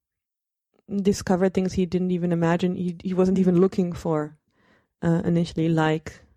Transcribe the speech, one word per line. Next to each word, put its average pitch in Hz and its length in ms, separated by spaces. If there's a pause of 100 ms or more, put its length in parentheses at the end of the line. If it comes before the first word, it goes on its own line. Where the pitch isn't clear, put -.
(880)
discovered 190 640
things 185 220
he 185 100
didn't 180 280
even 175 200
imagine, 170 420
he, 180 280
he 185 100
wasn't 185 260
even 180 220
looking 185 320
for, 156 440 (680)
uh, 170 220
initially, 170 440
like 160 520 (160)